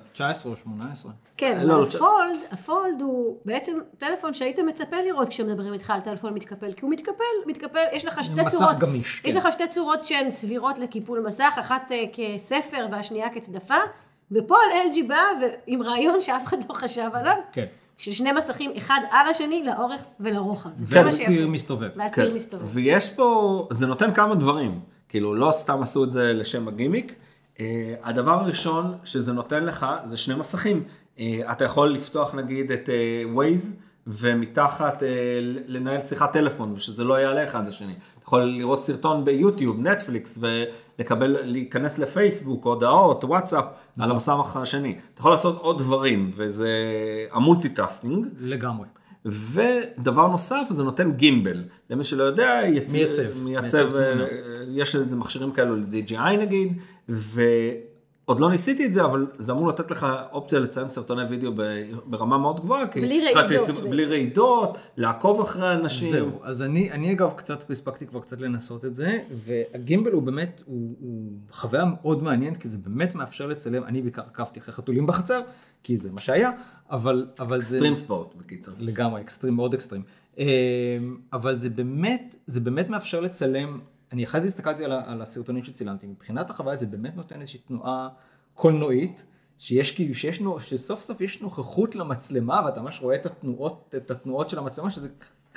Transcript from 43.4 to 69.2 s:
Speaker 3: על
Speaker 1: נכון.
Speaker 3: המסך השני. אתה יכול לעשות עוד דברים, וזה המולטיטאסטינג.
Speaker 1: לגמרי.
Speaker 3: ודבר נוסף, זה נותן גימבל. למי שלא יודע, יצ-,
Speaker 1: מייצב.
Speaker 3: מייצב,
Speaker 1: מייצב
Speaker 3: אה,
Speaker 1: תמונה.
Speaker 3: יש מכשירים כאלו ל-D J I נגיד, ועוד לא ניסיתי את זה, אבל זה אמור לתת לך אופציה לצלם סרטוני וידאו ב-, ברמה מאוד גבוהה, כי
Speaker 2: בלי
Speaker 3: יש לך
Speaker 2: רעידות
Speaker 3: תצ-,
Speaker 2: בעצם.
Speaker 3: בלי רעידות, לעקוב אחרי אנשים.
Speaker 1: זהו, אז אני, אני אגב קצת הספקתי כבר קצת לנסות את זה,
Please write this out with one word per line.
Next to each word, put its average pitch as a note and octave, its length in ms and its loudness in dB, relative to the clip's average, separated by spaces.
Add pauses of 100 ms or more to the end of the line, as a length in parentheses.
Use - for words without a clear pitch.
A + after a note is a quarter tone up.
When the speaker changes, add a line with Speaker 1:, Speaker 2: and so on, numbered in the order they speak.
Speaker 3:
על - 80 -6 (260)
Speaker 1:
נכון. A#2 140 2
Speaker 3:
המסך C#3+ 440 0
השני. C3 400 -4 (180)
אתה - 60 -20
יכול D3 120 6
לעשות E3+ 300 4
עוד D#3+ 160 2
דברים, C3 580 2
וזה G#2+ 360 -2 (600)
המולטיטאסטינג. C#3+ 920 4 (140)
Speaker 1:
לגמרי. B2 480 -6 (380)
Speaker 3:
ודבר C3+ 1000 2
נוסף, F#3 420 2
זה D3 140 0
נותן D3+ 280 2
גימבל. A#2 520 4 (260)
למי B2+ 140 -2
שלא C3+ 200 0
יודע, A#3 400 4
יצ-, D3 300 2
Speaker 1:
מייצב. D3+ 300 2
Speaker 3:
מייצב, A#2+ 200 -4
Speaker 1:
מייצב C3 560 2
Speaker 3:
אה, C3 140 4
Speaker 1:
תמונה. B2+ 120 2 (420)
Speaker 3:
יש C#3 280 -2
מכשירים C3 560 -2
כאלו A#2+ 240 2
ל-D G#2+ 340 -4
J A2+ 40 -4
I D3 260 2
נגיד, F#3+ 380 0 (320)
ועוד A#2 1300 0
לא D#3+ 100 6
ניסיתי C4+ 360 2
את G#3 80 0
זה, F#3 100 6
אבל C#3 240 2 (100)
זה A2 140 -4
אמור D3+ 180 2
לתת - 220 -4
לך D3 160 -4 (240)
אופציה C#3+ 280 0
לצלם C3 300 -2
סרטוני B2 340 -4
וידאו B2 320 -4
ב-, G#2+ 80 -2 (420)
ברמה A#2 320 0
מאוד D3+ 220 0
גבוהה, A#3+ 280 -2
כי C#3 140 -4
Speaker 2:
בלי B3 120 0
Speaker 3:
יש D#4 180 4
לך A#3 60 6
Speaker 2:
רעידות G3 300 4
Speaker 3:
תצ-, D#3 40 -2
Speaker 2:
בעצם. C#3 180 -6
Speaker 3:
בלי D3 160 2
רעידות, F3+ 720 2 (200)
לעקוב B2 440 2
אחרי F#3 320 0
אנשים. D#3+ 380 0
Speaker 1:
זהו, D3 180 2 (140)
אז B2+ 180 -6
אני, D#3+ 300 2
אני D3+ 200 -2
אגב F#3 240 2
קצת - 360 -10
הספקתי C3 360 -8
כבר B2 120 -10
קצת A#2+ 220 -14
לנסות A#2+ 440 -6
את B2 100 -6
זה, E3+ 240 -2 (120)